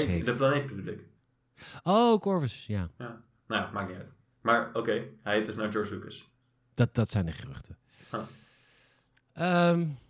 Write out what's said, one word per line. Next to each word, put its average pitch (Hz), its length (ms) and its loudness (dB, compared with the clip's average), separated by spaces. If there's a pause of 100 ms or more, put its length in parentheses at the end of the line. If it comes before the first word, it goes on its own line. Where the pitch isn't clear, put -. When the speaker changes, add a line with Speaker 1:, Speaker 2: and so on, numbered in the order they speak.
Speaker 1:
Nee, - 40 -2
Speaker 2:
heeft. 175 160 0
Speaker 1:
de 123 100 0
planeet 139 400 2
bedoel 90 180 -8
ik. - 60 -14 (840)
Speaker 2:
Oh, 220 360 4
Corvus, 170 460 -2
ja. 95 320 -2
Speaker 1:
Ja. 117 240 -12 (260)
Nou 104 140 -2
ja, 92 100 -6
maakt 98 160 -4
niet 92 100 -10
uit. - 160 -16 (280)
Maar 117 320 2
oké, 113 300 -2 (200)
hij 104 120 0
heet 107 100 2
dus 107 100 -6
naar 107 160 -4
George 104 220 -2
Lucas. - 360 -12 (440)
Speaker 2:
Dat, - 220 2
dat 113 160 2
zijn 95 140 2
de 82 60 -4
geruchten. - 460 -12 (340)
Speaker 1:
Huh. 113 80 -6 (1120)
Speaker 2:
Ehm, 175 520 4 (240)